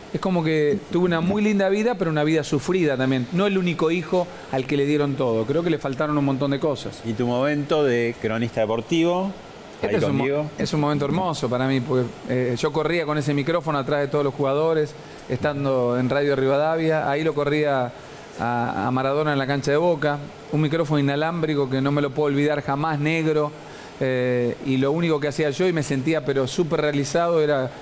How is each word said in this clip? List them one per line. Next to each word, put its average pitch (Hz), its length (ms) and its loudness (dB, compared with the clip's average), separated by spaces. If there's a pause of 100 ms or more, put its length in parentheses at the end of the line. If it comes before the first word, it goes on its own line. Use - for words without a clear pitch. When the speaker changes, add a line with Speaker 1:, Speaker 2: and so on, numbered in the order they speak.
(140)
Speaker 1:
es - 60 -4
como 180 240 0
que 156 360 2 (120)
tuve 180 140 2
una 170 160 0
muy 202 220 0
linda 202 260 2
vida, 214 260 2
pero 170 140 -2
una 151 140 2
vida 156 200 2
sufrida 151 540 0
también. 131 360 0
No 185 120 2
el 196 120 2
único 170 340 0
hijo 175 340 0 (260)
al 135 140 -2
que 143 120 -2
le 143 80 2
dieron 143 300 2
todo. 113 300 0
Creo 143 160 0
que 175 80 0
le 156 80 2
faltaron 147 400 -2
un 143 80 2
montón 139 260 0
de 139 80 -2
cosas. 135 460 -4
Speaker 2:
¿Y 113 80 -2
tu 120 140 0
momento 147 560 2
de 120 380 2
cronista 113 400 -2
deportivo? 170 720 0 (500)
Speaker 1:
Este 226 140 0
Speaker 2:
Ahí - 0 -
Speaker 1:
es 175 80 2
un 143 120 2
mo-, 139 80 2
Speaker 2:
conmigo. 147 360 0
Speaker 1:
es - 140 -2
un 156 60 2
momento 147 260 0
hermoso 151 440 -2
para 123 180 0
mí, 135 140 2
porque, 127 240 0 (240)
eh, 127 280 0
yo 151 140 0
corría 156 340 0
con 151 120 -2
ese 147 160 0
micrófono 147 460 0
atrás 143 220 0
de 143 80 0
todos 147 140 0
los 135 100 0
jugadores, 147 600 0 (340)
estando 131 680 0
en 127 120 2
Radio 143 260 2
Rivadavia, 156 760 2
ahí 147 140 0
lo 160 100 0
corría 143 580 0 (480)
a, 120 480 -2
a 123 40 0
Maradona 139 420 0
en 139 60 0
la 135 80 -2
cancha 139 240 0
de 147 60 4
Boca, 151 420 0 (320)
un 151 100 2
micrófono 151 380 2
inalámbrico 147 680 0
que 131 140 0
no 139 100 2
me 147 100 2
lo 143 100 0
puedo 151 160 0
olvidar 143 340 2
jamás, 147 380 -2
negro, 151 520 0 (480)
eh, 127 560 0 (120)
y 131 100 2
lo 135 140 2
único 160 280 0
que 143 100 -2
hacía 151 200 0
yo, 175 180 0
y 180 60 2
me 160 80 0
sentía 143 420 0
pero 135 220 0
súper 151 360 0
realizado, 151 600 2
era 135 300 2 (100)